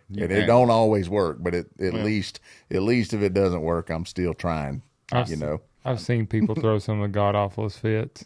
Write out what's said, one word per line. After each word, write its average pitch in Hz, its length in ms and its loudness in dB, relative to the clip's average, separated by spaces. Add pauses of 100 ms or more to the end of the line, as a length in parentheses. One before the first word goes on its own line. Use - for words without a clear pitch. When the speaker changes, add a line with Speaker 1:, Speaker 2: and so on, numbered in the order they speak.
Speaker 1:
You 98 160 -4
Speaker 2:
And 87 80 -2
it 104 80 4
Speaker 1:
can. 95 80 2
Speaker 2:
don't 120 220 6
always 110 380 2
work, 87 320 0
but 87 140 -2
it, 87 120 -4 (140)
at 92 140 0
Speaker 1:
Yeah. 110 100 -4
Speaker 2:
least, 107 360 -4 (300)
at 95 120 0
least 117 300 2
if 104 100 0
it 95 120 2
doesn't 90 280 2
work, 82 280 -2
I'm 82 160 -4
still 87 280 -2
trying, 73 480 -4 (300)
Speaker 3:
I've 120 160 0
Speaker 2:
you 82 60 -6
Speaker 3:
s-, 76 60 -4
Speaker 2:
know. 76 200 -4 (260)
Speaker 3:
I've 123 140 -2
seen 117 260 0
people 110 280 0
throw 110 240 2
some 104 240 -2
of 104 100 -2
the - 20 -6
god-awfulest 101 640 0
fits. 113 480 -4